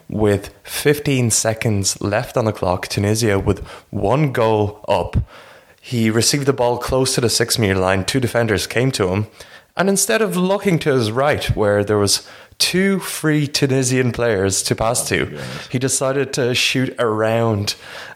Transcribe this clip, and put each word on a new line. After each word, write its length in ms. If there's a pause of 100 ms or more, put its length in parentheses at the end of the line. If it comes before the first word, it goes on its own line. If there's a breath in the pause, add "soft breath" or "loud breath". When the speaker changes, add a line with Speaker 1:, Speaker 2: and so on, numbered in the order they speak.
Speaker 1:
with 400 (140)
fifteen 680
seconds 720
left 360
on 80
the 80
clock. 340
Tunisia 500
with 220 (320 loud breath)
one 400
goal 560
up. 300 (640 loud breath)
He 300
received 360
the 80
ball 240
close 380
to 60
the 80
six-metre 480
line. 280
Two 160
defenders 440
came 260
to 180
him. 180 (480 loud breath)
And 140
instead 320
of 160
looking 420
to 140
his 180
right, 320 (140)
where 260
there 140
was 280 (320 loud breath)
two 420
free 480
Tunisian 680
players 500
to 120
pass 340
to, 180
Speaker 2:
Oh, 60
yes. 340
Speaker 1:
he 120
decided 540
to 220
shoot 440
around 760 (400 loud breath)